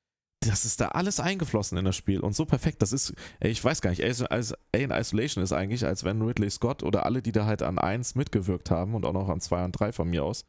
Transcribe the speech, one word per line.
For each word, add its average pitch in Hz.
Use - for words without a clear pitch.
das 107
ist 110
da 107
alles 185
eingeflossen 139
in 92
das 95
Spiel 95
und 104
so 165
perfekt. -
Das 104
ist, -
ey, 107
ich 117
weiß 139
gar 92
nicht, 90
Alien 120
Is-, 113
Alien 131
Isolation 110
ist -
eigentlich, 98
als 95
wenn 104
Ridley 110
Scott -
oder -
alle, 127
die 113
da 104
halt 107
an 87
eins 113
mitgewirkt 98
haben 92
und 104
auch 78
noch 95
an 82
zwei 87
und 90
drei 104
von 85
mir 82
aus 92